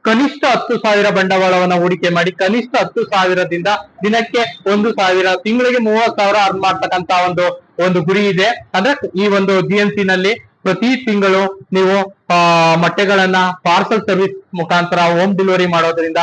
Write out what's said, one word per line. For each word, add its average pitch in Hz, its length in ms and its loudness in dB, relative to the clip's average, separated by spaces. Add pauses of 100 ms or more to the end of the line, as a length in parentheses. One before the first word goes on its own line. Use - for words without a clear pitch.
ಕನಿಷ್ಠ 233 420 -2
ಹತ್ತು 233 340 0
ಸಾವಿರ 208 300 2
ಬಂಡವಾಳವನ್ನ 185 640 0
ಹೂಡಿಕೆ 175 340 0
ಮಾಡಿ, 170 240 0
ಕನಿಷ್ಠ 226 480 -2
ಹತ್ತು 208 240 -2
ಸಾವಿರದಿಂದ 180 640 -2 (380)
ದಿನಕ್ಕೆ 226 680 -2
ಒಂದು 208 200 0
ಸಾವಿರ, 185 340 0 (180)
ತಿಂಗಳಿಗೆ 247 340 0
ಮೂವತ್ತು 226 420 0
ಸಾವಿರ 202 160 2
ಅರ್ನ್ 190 240 0
ಮಾಡ್ತಕ್ಕಂತ 185 500 -2 (180)
ಒಂದು, 175 380 -2 (120)
ಒಂದು 180 240 0
ಗುರಿ 196 260 0
ಇದೆ. 190 180 0
ಅಂದ್ರೆ 208 760 -2
ಈ 208 60 2
ಒಂದು 196 340 2
ಜಿ 180 160 -2
ಎನ್ 208 140 2
ಸಿ 202 140 -4
ನಲ್ಲಿ 190 420 -2 (160)
ಪ್ರತಿ 233 420 0
ತಿಂಗಳು 196 680 0
ನೀವು, 190 440 0 (140)
ಆ, 170 440 4
ಮೊಟ್ಟೆಗಳನ್ನ 185 600 2
ಪಾರ್ಸೆಲ್ 185 720 0
ಸರ್ವಿಸ್ 190 460 -2
ಮುಖಾಂತರ 175 440 0
ಹೋಮ್ 175 380 2
ಡೆಲಿವರಿ 185 300 2
ಮಾಡೋದ್ರಿಂದ 165 560 0